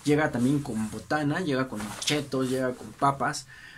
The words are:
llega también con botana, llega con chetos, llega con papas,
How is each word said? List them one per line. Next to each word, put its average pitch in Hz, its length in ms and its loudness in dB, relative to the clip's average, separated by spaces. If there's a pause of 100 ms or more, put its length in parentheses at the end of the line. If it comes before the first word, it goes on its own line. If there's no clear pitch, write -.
llega 151 280 4
también 131 280 4
con 110 320 -2
botana, 147 480 0
llega 131 300 0
con 107 120 -6 (200)
chetos, 131 480 0
llega 127 240 0
con 107 180 -12
papas, 143 560 0 (300)